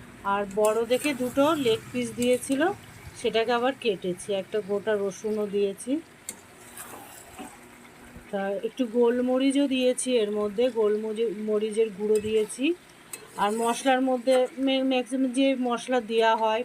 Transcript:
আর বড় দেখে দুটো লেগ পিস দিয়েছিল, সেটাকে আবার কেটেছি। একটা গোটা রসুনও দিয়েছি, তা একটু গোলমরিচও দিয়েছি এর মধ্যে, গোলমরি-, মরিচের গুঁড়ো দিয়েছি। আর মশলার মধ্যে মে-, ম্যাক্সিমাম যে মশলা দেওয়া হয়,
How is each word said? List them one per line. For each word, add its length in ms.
আর 200
বড় 320
দেখে 280
দুটো 400
লেগ 240
পিস 240
দিয়েছিল, 500
সেটাকে 360
আবার 280
কেটেছি। 540
একটা 340
গোটা 260
রসুনও 520
দিয়েছি, 540
তা 200
একটু 360
গোলমরিচও 800
দিয়েছি 500
এর 140
মধ্যে, 400
গোলমরি-, 680
মরিচের 520
গুঁড়ো 300
দিয়েছি। 540
আর 160
মশলার 480
মধ্যে 460
মে-, 260
ম্যাক্সিমাম 480
যে 280
মশলা 400
দেওয়া 360
হয়, 280